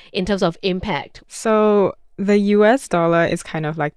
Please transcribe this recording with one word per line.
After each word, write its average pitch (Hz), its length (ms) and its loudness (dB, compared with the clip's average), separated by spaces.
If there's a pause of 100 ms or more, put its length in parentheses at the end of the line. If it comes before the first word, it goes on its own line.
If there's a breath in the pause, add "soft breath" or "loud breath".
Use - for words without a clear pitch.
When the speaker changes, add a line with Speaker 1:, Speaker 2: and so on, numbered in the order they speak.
(100)
Speaker 1:
in 190 140 -4
terms 196 180 -2
of 170 200 0
impact? 185 680 -6
Speaker 2:
So 214 640 2 (240)
the 202 220 0
U 208 280 4
S 254 200 2
dollar 170 380 0
is 170 180 -2
kind 156 220 -8
of, 156 140 -6
like, 151 180 -4